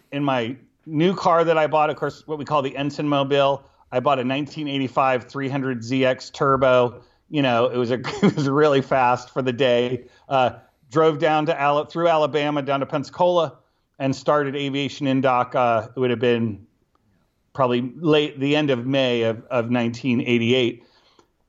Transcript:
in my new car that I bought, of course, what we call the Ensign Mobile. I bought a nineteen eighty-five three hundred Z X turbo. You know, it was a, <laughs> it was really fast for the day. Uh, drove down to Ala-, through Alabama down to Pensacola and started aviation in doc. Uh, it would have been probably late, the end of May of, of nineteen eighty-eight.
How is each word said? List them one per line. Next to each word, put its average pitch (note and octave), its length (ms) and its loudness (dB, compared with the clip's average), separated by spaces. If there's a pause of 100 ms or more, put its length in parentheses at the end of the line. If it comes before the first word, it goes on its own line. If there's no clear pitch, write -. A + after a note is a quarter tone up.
(100)
in C#3+ 140 -4
my C3 320 -2 (300)
new D#3+ 280 0
car E3+ 300 2
that E3 120 2
I D#3 120 2
bought, D3+ 200 2
of C#3+ 60 -4
course, C#3+ 320 -8
what D#3 120 -8
we C#3+ 60 -10
call D3 180 0
the B2+ 140 -6
Ensign C#3+ 320 -4
Mobile. C#3 560 2 (280)
I B2+ 80 -2
bought C3+ 180 2
a B2 60 -2
nineteen C#3+ 420 -6
eighty-five C3 640 -2
three C#3 180 -6
hundred B2+ 360 -6
Z C3 200 0
X B2+ 260 -2
turbo. B2+ 720 2 (260)
You D3+ 120 0
know, B2 240 2
it B2 100 -4
was B2 160 -2
a, - 20 0
<laughs> - 300 -6
it G3+ 100 4
was C#3 140 -2
really C#3+ 340 2
fast B2 480 0
for C3+ 120 -4
the B2+ 100 -2
day. B2 560 0 (200)
Uh, B2+ 300 0 (320)
drove D#3 300 2
down D#3 260 2
to D3 160 -2
Ala-, D3 240 2
through E3+ 220 -2
Alabama D3 540 0
down C#3 180 -2
to C3 60 -4
Pensacola D#3+ 720 -2 (400)
and C3+ 160 -2
started C#3+ 420 0
aviation C#3 500 -4
in C3 140 0
doc. B2 340 0
Uh, A#2 400 2
it - 40 -8
would B2+ 120 0
have A#2 80 -2
been A#2 480 0 (880)
probably B2 420 0
late, D3+ 420 0
the C#3+ 180 0
end D3+ 140 0
of A#2+ 160 -2
May C3 360 0
of, A2+ 240 -2
of A#2 240 -2
nineteen A#2+ 500 -2
eighty-eight. A#2+ 640 0 (640)